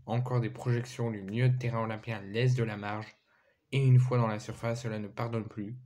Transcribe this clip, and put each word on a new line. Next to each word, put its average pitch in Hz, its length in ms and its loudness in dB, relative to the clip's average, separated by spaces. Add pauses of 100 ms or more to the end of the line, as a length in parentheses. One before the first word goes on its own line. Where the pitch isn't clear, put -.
encore 123 340 0
des 107 100 0
projections 117 600 -2
du 104 120 -6
milieu 113 260 2
de 127 100 4
terrain 117 240 -2
olympien 110 360 -6
à 98 40 -10
l'est 117 340 2
de 117 60 2
la 107 140 -2
marge, 104 400 -8 (560)
et 135 120 2
une 127 140 10
fois 123 180 4
dans 113 120 4
la 107 100 -2
surface, 117 440 -6
cela 110 180 -4
ne 101 80 -6
pardonne 113 400 -4
plus. 110 360 -8